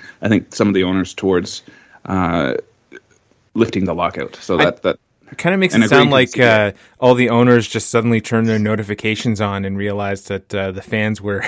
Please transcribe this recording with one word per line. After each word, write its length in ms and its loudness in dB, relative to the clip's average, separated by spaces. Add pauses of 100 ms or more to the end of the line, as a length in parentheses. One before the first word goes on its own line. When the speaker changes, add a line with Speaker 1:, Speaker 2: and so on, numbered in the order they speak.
(220)
Speaker 1:
I 60 -2
think, 260 -2
some 140 0
of 60 2
the 100 2
owners 300 -2
towards, 480 -2 (420)
uh, 500 -2 (1000)
lifting 320 0
the 80 -4
lockout. 420 -6
So 240 -4
Speaker 2:
I 60 2
Speaker 1:
that, 160 -4
that 160 -2 (320)
Speaker 2:
it 80 -20
kinda 200 -2
makes 160 0
Speaker 1:
and 80 4
Speaker 2:
it 40 2
Speaker 1:
agreeing 160 4
Speaker 2:
sound 80 2
Speaker 1:
to 40 2
Speaker 2:
like, 180 2
Speaker 1:
the 140 2
Speaker 2:
uh, 260 4 (280)
all 140 6
the 160 2
owners 380 4
just 220 -4
suddenly 300 2
turned 280 0
their 100 2
notifications 840 -2
on 240 -2
and 120 -6
realized 520 -6
that, 260 -8
uh, 160 -4
the 120 -10
fans 380 -4
were, 280 -4